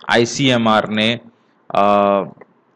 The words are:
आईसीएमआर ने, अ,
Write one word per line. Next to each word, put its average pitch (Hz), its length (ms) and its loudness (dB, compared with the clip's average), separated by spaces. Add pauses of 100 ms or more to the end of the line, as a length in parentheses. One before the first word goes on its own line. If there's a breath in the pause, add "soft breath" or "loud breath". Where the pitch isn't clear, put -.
आईसीएमआर 117 800 0
ने, 110 300 -2 (560)
अ, 101 480 2 (520)